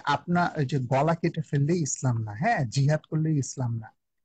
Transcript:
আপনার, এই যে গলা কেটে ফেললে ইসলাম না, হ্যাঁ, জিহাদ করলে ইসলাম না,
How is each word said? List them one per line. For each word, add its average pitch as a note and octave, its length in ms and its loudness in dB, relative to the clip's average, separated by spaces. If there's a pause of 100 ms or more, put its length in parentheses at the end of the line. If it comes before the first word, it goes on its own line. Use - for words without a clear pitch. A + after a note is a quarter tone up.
আপনার, E3+ 560 0
এই C#3+ 60 0
যে C#3+ 120 0
গলা C3+ 360 2
কেটে E3 260 -2
ফেললে D3 360 0
ইসলাম B2+ 460 -2
না, G#2+ 100 -8
হ্যাঁ, E3+ 320 0
জিহাদ C#3 360 2 (100)
করলে D#3 220 0
ইসলাম B2+ 460 -2
না, A2+ 140 -14 (320)